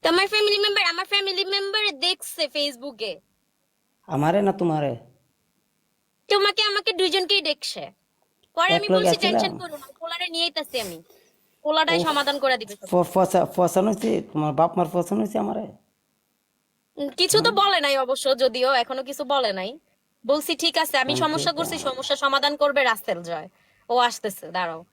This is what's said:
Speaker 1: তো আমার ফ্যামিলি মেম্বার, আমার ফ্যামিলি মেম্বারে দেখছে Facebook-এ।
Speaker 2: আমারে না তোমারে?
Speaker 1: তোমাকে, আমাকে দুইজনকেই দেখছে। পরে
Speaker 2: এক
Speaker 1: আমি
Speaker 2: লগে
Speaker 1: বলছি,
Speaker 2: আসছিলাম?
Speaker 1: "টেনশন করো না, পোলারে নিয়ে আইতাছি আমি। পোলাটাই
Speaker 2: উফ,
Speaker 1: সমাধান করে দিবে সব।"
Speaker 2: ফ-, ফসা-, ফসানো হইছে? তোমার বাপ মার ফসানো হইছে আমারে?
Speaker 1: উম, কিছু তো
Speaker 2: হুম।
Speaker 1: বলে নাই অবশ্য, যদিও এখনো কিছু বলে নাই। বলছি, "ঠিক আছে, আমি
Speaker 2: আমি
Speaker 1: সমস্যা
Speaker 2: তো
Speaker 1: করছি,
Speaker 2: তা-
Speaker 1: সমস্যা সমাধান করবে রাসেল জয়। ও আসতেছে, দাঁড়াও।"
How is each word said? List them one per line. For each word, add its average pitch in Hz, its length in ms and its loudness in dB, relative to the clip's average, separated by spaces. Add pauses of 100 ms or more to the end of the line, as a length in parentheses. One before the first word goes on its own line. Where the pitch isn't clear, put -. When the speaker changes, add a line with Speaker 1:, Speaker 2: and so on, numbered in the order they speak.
Speaker 1:
তো 320 60 2
আমার 370 200 2
ফ্যামিলি 415 300 2
মেম্বার, 403 280 0
আমার 349 200 -2
ফ্যামিলি 392 380 -2
মেম্বারে 392 480 -2
দেখছে 320 600 -4
Facebook-এ। 240 680 -6 (840)
Speaker 2:
আমারে 165 360 2
না 196 100 2
তোমারে? 156 440 -2 (1300)
Speaker 1:
তোমাকে, 403 340 2
আমাকে 415 300 0
দুইজনকেই 370 500 0
দেখছে। 214 500 -6 (600)
পরে 359 180 4
Speaker 2:
এক - 60 4
Speaker 1:
আমি 208 100 -2
Speaker 2:
লগে 185 60 4
Speaker 1:
বলছি, 180 140 4
Speaker 2:
আসছিলাম? 208 320 2
Speaker 1:
"টেনশন - 180 -2
করো 311 180 -12
না, 285 100 -16 (140)
পোলারে 339 280 -6
নিয়ে 330 160 -2
আইতাছি 302 360 -6
আমি। 170 220 -8 (600)
পোলাটাই 311 360 2
Speaker 2:
উফ, 175 80 2
Speaker 1:
সমাধান 285 320 0
করে 262 200 2
দিবে 202 180 -10
সব।" 196 100 -20
Speaker 2:
ফ-, 175 280 2
ফসা-, 185 320 4
ফসানো 185 440 2
হইছে? 220 320 0 (100)
তোমার 151 220 0
বাপ 160 240 2
মার 175 140 2
ফসানো 180 280 -2
হইছে 214 180 -2
আমারে? 208 280 -4 (1300)
Speaker 1:
উম, 285 120 -4
কিছু 359 340 2
তো 466 80 4
Speaker 2:
হুম। 403 80 0
Speaker 1:
বলে 392 220 4
নাই 277 180 2
অবশ্য, 262 400 0
যদিও 254 340 2
এখনো 262 320 0
কিছু 277 200 -8
বলে 254 280 0
নাই। 196 260 -8 (480)
বলছি, 294 300 0
"ঠিক 330 220 -2
আছে, 311 200 0
আমি 262 140 0
Speaker 2:
আমি - 80 0
Speaker 1:
সমস্যা 320 320 0
Speaker 2:
তো 285 40 -4
Speaker 1:
করছি, 320 220 -4
Speaker 2:
তা- 269 160 -4
Speaker 1:
সমস্যা 269 220 -4
সমাধান 277 400 0
করবে 285 280 2
রাসেল 214 380 -2
জয়। 170 260 -8 (400)
ও 240 100 2
আসতেছে, 226 520 0
দাঁড়াও।" 170 420 -4